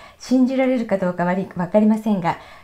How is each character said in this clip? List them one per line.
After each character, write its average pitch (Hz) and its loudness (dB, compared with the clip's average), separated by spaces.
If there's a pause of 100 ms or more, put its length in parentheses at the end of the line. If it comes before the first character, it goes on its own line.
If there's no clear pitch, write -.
(200)
信 254 2
じ 262 -2
ら 262 2
れ 262 0
る 233 -4
か 196 -2
ど 185 -2
う 175 -4
か 175 -2
わ 180 0
り-、 190 -4
わ 175 -4
か 214 4
り 214 4
ま 220 4
せ 220 -2
ん 190 -2
が、 165 -2 (260)